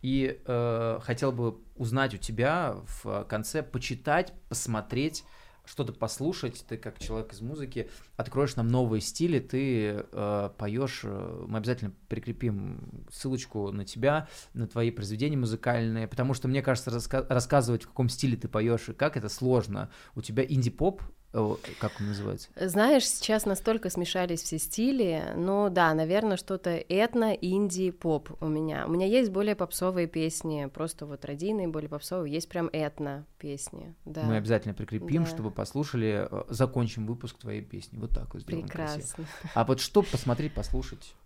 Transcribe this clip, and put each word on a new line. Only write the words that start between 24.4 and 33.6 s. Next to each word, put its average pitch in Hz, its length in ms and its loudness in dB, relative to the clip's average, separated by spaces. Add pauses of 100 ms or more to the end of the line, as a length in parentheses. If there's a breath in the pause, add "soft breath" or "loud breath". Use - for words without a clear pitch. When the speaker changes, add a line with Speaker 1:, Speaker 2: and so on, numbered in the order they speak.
Speaker 2:
все - 160 -4
стили, 220 640 2 (140)
ну 196 320 4
да, 175 240 6
наверно, 180 460 4
что-то 185 320 -4
этно, 214 640 2
инди, 185 560 0
поп 160 400 -2 (100)
у 160 60 -4
меня. 156 400 0
У - 40 -2
меня 175 140 2
есть 226 260 6
более 208 240 2
попсовые 180 520 0
песни, 160 680 -2
просто 160 320 -6
вот 147 220 -10
радийные, 175 420 -2
более 156 220 -4
попсовые, 151 420 -4
есть 165 160 -4
прям 170 240 -2
этно 147 540 -4 (120)
песни, 147 560 -10 (120)